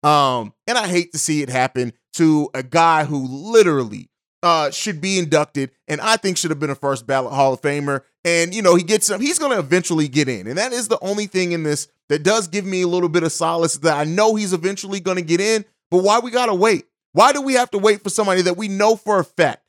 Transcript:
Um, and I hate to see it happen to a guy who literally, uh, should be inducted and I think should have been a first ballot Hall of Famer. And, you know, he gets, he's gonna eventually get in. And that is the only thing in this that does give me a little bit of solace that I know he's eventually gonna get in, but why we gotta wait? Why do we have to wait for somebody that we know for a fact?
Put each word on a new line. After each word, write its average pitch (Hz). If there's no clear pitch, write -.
Um, 135
and 240
I 214
hate 175
to 156
see 151
it 131
happen 127
to 156
a 131
guy 160
who 139
literally, 139
uh, 160
should 160
be 196
inducted 151
and 151
I 220
think 190
should 165
have 147
been 151
a 139
first 135
ballot 135
Hall 135
of 127
Famer. 143
And, 170
you 220
know, 180
he 175
gets, 214
he's 285
gonna 285
eventually 160
get 135
in. 101
And 131
that 247
is 240
the 226
only 202
thing 185
in 170
this 147
that 151
does 180
give 185
me 185
a 175
little 175
bit 165
of 160
solace 165
that 147
I 147
know 202
he's 202
eventually 190
gonna 180
get 170
in, 214
but 180
why 208
we 240
gotta 233
wait? 190
Why 233
do 285
we 269
have 247
to 202
wait 208
for 202
somebody 190
that 175
we 214
know 208
for 208
a 175
fact? -